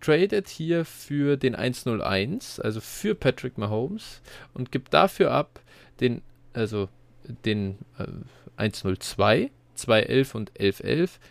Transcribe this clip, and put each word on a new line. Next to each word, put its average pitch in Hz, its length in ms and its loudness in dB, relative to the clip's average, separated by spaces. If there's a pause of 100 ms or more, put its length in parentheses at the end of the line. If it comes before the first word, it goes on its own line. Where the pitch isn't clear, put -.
tradet 190 480 4
hier 165 360 -2
für 143 520 0
den 131 200 0
eins 123 300 -4
null 113 160 0
eins, 113 580 -2
also 110 200 -4
für - 360 -4
Patrick - 420 -2
Mahomes, 110 640 -4 (340)
und 123 160 -8
gibt - 240 -4
dafür 180 380 4
ab 143 260 -2 (420)
den, 123 200 0 (320)
also 107 360 -2 (580)
den, 101 320 -2 (200)
äh, 98 60 -6 (520)
eins 104 280 -4
null 95 140 0
zwei, 113 520 2 (240)
zwei 110 280 2
elf 131 340 2
und 107 240 -8
elf 101 200 2
elf, 156 380 -2 (120)